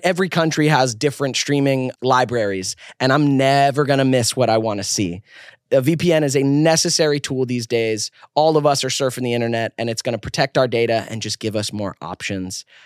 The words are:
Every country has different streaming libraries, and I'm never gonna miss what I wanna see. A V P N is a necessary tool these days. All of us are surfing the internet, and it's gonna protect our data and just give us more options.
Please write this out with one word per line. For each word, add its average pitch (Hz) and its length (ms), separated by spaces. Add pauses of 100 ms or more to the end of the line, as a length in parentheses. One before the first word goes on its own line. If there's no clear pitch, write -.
Every 180 240
country 156 400
has 131 260
different 135 400
streaming 139 560 (100)
libraries, 117 760 (240)
and 131 100
I'm 143 240
never 139 480
gonna 139 220
miss 131 320
what 123 120
I 110 80
wanna 107 260
see. 95 380 (500)
A 135 100
V 156 160
P 175 160
N 156 100
is 139 120
a 143 80
necessary 151 760
tool 131 260
these 123 220
days. 113 420 (260)
All 156 200
of 147 100
us 139 200
are 131 40
surfing 127 340
the 120 100
internet, 117 440
and 117 120
it's 113 140
gonna 117 160
protect - 380
our 131 100
data 117 420
and 113 120
just - 180
give 107 180
us 104 160
more 104 260
options. 92 640 (220)